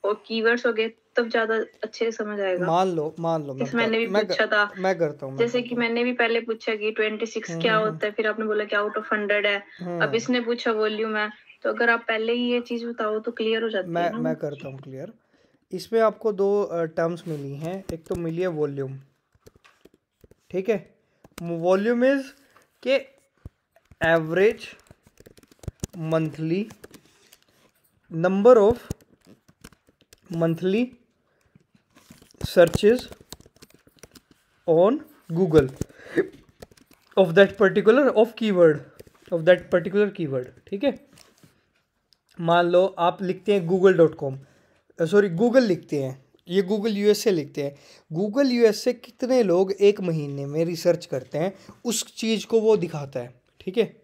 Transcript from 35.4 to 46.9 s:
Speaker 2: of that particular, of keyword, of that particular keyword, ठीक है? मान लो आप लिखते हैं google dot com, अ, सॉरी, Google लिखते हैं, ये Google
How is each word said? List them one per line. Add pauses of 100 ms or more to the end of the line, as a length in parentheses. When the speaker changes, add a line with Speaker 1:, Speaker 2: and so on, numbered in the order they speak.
Speaker 2:
of
that
particular,
of (140)
keyword, (560)
of
that
particular
keyword, (220)
ठीक
है? (1300)
मान
लो
आप
लिखते
हैं
google
dot
com, (680)
अ,
सॉरी,
Google
लिखते
हैं, (220)
ये
Google